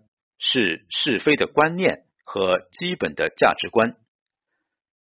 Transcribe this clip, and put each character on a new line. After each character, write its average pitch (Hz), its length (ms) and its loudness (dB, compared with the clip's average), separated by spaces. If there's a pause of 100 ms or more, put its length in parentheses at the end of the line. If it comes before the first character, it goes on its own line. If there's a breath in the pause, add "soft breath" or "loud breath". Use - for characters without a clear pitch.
(380)
是 - 520 -2
是 113 300 -2
非 151 160 2
的 90 100 0
观 156 300 2
念 175 300 -2 (180)
和 92 380 0 (100)
基 180 240 -8
本 78 200 -6
的 80 140 -2
价 110 240 2
值 - 140 -8
观。 113 300 0 (1120)